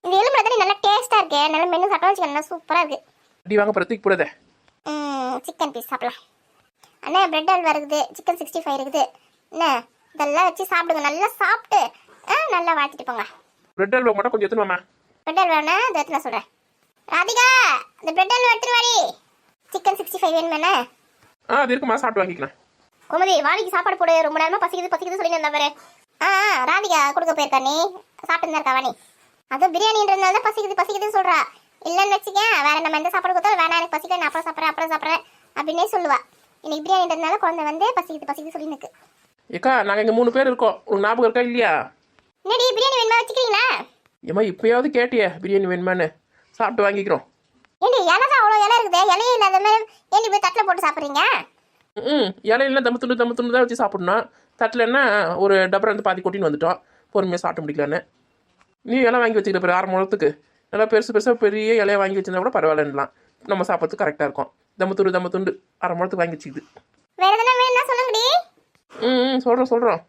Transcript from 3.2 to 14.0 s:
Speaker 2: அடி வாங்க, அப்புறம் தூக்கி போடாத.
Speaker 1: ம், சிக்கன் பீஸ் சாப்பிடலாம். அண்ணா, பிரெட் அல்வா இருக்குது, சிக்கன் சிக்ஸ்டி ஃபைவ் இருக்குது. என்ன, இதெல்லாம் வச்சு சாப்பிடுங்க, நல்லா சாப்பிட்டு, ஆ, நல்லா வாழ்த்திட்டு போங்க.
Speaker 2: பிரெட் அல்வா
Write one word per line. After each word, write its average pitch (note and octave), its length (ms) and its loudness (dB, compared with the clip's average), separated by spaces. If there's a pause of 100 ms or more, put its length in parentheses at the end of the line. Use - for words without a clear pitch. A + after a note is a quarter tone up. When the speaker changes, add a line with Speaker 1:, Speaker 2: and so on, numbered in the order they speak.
Speaker 2:
அடி G3+ 120 0
வாங்க, G#3 140 2
அப்புறம் F#3+ 160 -2
தூக்கி G#3+ 160 -6
போடாத. F#3 200 2 (680)
Speaker 1:
ம், C#4 460 -6 (100)
சிக்கன் D#4 280 -6
பீஸ் A#3 180 -12
சாப்பிடலாம். B3 280 -8 (880)
அண்ணா, F4 140 0 (120)
பிரெட் D#4+ 220 0
அல்வா E4 200 0
இருக்குது, D4 260 -2 (160)
சிக்கன் F4 240 -4
சிக்ஸ்டி E4 240 -8
ஃபைவ் C#4 140 -4
இருக்குது. C#4 260 -2 (480)
என்ன, E4 120 -2 (500)
இதெல்லாம் D4+ 340 2
வச்சு E4+ 240 -4
சாப்பிடுங்க, E4+ 360 0
நல்லா F4 200 0 (120)
சாப்பிட்டு, G#4 400 2 (520)
ஆ, B4+ 40 2 (180)
நல்லா E4+ 240 0
வாழ்த்திட்டு C#4+ 300 -4
போங்க. A#3 160 -6 (540)
Speaker 2:
பிரெட் G3+ 200 0
அல்வா A#3 160 2